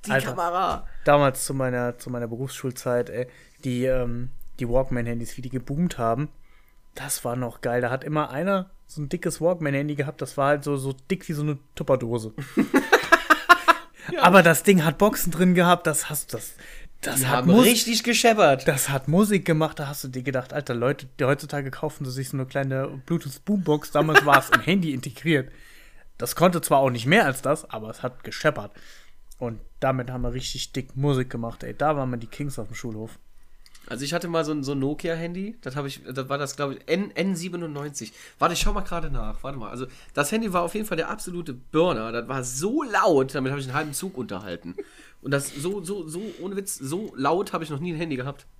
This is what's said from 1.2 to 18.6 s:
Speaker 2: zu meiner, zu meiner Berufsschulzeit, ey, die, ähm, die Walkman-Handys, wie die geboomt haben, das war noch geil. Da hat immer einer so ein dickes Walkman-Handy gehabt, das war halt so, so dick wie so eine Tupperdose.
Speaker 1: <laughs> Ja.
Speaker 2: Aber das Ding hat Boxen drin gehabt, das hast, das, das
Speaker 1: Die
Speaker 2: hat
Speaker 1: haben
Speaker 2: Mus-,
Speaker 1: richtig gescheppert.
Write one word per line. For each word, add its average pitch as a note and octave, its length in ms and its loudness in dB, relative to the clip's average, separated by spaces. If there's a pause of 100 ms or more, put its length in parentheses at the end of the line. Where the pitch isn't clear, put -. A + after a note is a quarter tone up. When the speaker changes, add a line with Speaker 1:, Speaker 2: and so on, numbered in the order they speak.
Speaker 2:
zu C#3+ 80 -6
meiner, B2 440 -2
zu - 120 -14
meiner A#2+ 180 -6
Berufsschulzeit, B2 840 -4
ey, B2+ 180 -6 (360)
die, B2 220 -2
ähm, B2 460 0 (280)
die B2 80 -2
Walkman-Handys, A#2+ 720 0
wie B2 40 -10
die B2+ 80 -10
geboomt C#3+ 480 -2
haben, C#3 300 0 (680)
das C3+ 300 -8
war A#2+ 140 -4
noch B2 240 -6
geil. A#2+ 180 0
Da B2 100 0
hat C3 140 -2
immer D3+ 260 -2
einer F#3 400 -2 (160)
so - 160 -12
ein C#3+ 60 -6
dickes E3+ 320 -4
Walkman-Handy D3+ 560 0
gehabt, D3 260 -6
das C3 140 -8
war C#3 140 2
halt D3 160 2
so, D3 100 0
so C3+ 160 -4 (180)
dick F#3+ 200 -2
wie E3 40 -4
so D3 100 -4
eine D3+ 140 -2 (180)
Tupperdose. A#2+ 640 0
Speaker 1:
<laughs> C3+ 60 -10 (1700)
Ja. D4+ 120 0
Speaker 2:
Aber F3+ 200 10
das E3 200 6
Ding F#3+ 200 8
hat D#3 140 2
Boxen G3+ 340 2
drin F3+ 240 4
gehabt, F3 320 6
das - 220 -2
hast, - 240 -6
das, - 220 -10 (460)
das C3 200 -2
Speaker 1:
Die B2+ 60 0
Speaker 2:
hat B2 100 2
Speaker 1:
haben C#3 140 6
Speaker 2:
Mus-, A#3 140 10
Speaker 1:
richtig A3+ 380 4
gescheppert. G#3+ 640 6